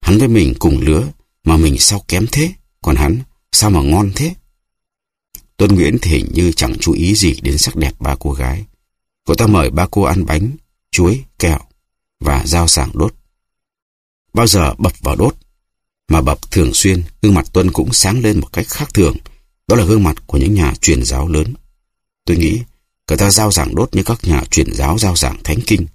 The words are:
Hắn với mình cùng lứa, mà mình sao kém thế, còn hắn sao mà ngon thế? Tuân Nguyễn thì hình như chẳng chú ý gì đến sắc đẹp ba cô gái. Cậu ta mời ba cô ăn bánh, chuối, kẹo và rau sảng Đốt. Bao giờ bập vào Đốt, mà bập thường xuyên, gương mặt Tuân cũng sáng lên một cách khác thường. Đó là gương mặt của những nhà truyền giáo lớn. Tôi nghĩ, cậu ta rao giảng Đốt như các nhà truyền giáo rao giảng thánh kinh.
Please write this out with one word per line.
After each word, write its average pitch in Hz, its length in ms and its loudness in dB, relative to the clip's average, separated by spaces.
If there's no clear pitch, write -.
Hắn 95 160 2
với 131 100 4
mình 113 320 4
cùng 69 220 2
lứa, 76 260 0
mà 80 140 2
mình 80 220 2
sao - 280 0
kém 101 240 -2
thế, 160 220 -2
còn 67 140 0
hắn 69 220 0
sao - 180 2
mà - 120 4
ngon 151 340 2
thế? 160 180 -4
Tuân 104 180 4
Nguyễn 80 260 2
thì 82 100 0
hình - 220 0
như 87 180 2
chẳng - 280 -2
chú 82 140 -2
ý 90 220 0
gì 85 260 0
đến 73 160 -2
sắc - 180 -2
đẹp 76 240 -2
ba 71 200 -4
cô 71 120 -4
gái. 67 340 -6
Cậu 73 100 2
ta 113 120 0
mời 98 220 2
ba 87 220 -2
cô 101 100 -2
ăn 92 240 0
bánh, 87 260 -2
chuối, 101 320 2
kẹo 98 200 0
và 71 260 -2
rau 85 220 0
sảng 69 260 0
Đốt. 73 200 -2
Bao 117 140 2
giờ 92 300 2
bập - 240 -2
vào 69 140 -2
Đốt, - 200 0
mà 80 140 2
bập - 300 -4
thường 82 220 0
xuyên, 92 300 0
gương 104 120 4
mặt 82 200 2
Tuân 92 180 2
cũng 120 220 -2
sáng 113 260 0
lên 110 200 0
một - 140 -8
cách - 140 -4
khác - 260 -8
thường. 92 240 2
Đó 107 80 2
là 113 100 2
gương 104 180 4
mặt - 240 -2
của 95 100 -2
những 95 160 2
nhà 76 280 0
truyền 62 240 0
giáo 65 220 -4
lớn. 78 260 -2
Tôi - 120 0
nghĩ, 85 220 0
cậu - 100 -2
ta 101 120 2
rao 104 220 2
giảng 82 240 -2
Đốt 101 200 -2
như 92 80 0
các - 200 -2
nhà 78 280 0
truyền - 220 0
giáo 69 240 0
rao 98 180 0
giảng - 280 -4
thánh 78 240 -4
kinh. 90 280 0